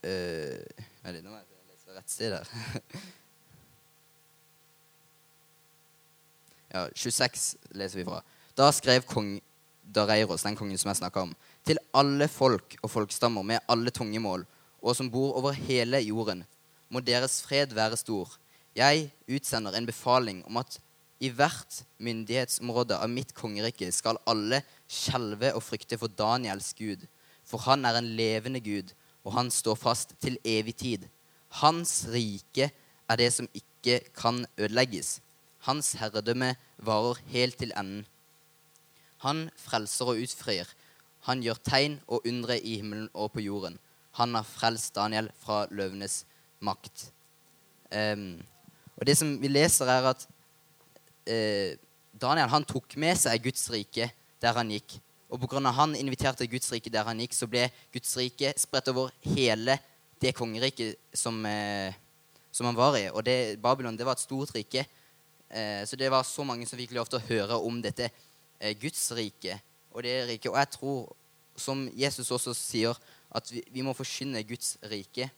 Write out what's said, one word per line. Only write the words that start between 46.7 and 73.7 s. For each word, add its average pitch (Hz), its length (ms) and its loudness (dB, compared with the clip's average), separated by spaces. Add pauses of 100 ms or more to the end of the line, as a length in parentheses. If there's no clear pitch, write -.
Ehm, 104 460 -2 (560)
og - 80 -4
det 143 120 6
som 156 120 2 (100)
vi 135 80 0
leser 139 400 6
er 127 220 6
at, - 160 -2 (1040)
eh, 104 480 0 (340)
Daniel, 135 380 2
han 151 160 4
tok - 320 -6
med 165 200 2
seg 117 260 2
Guds - 260 -2
rike 113 400 -2 (320)
der 117 120 4
han 117 160 0
gikk. - 280 -6 (320)
Og 127 100 -8
på 127 80 -4
grunn 135 220 -2
av 120 80 2
han 147 180 4
inviterte 131 540 0
Guds 123 240 -4
rike 117 160 -6
der 107 160 2
han 113 140 -4
gikk, 120 140 -4
så - 140 -2
ble 123 220 2 (240)
Guds - 240 -4
rike 127 400 0
spredt - 320 0
over 127 320 0
hele 123 560 2 (420)
det 127 160 2
kongeriket 117 600 -4 (160)
som, 113 320 -2
eh, 104 480 -2 (580)
som - 140 -4
han 120 100 0
var 131 220 6
i. 98 120 0
Og 110 140 -2
det, 117 380 0
Babylon, 120 360 0
det 117 80 -4
var 127 120 0
et - 80 -4
stort 135 300 -6
rike. 127 300 -2 (640)
Eh, 104 360 -4
så 120 100 -8
det 135 160 0
var 131 120 6
så - 200 -6
mange 120 240 -6
som 120 120 -10
fikk 123 180 -10
lov 117 120 -2
til 127 100 -2
å 107 100 -8
høre 113 340 2
om 117 180 -2
dette, 120 280 -4 (500)
eh, 107 140 -2
Guds 120 420 -4
rike 104 440 -6 (340)
og 117 100 -8
det 123 240 -2
riket. 117 240 -4
Og 101 60 2
jeg 139 160 4
tror, 135 420 -6 (400)
som 135 300 -4 (100)
Jesus 131 360 -2
også 123 240 -2
sier, 117 420 0 (340)
at - 200 -6
vi, 120 200 -10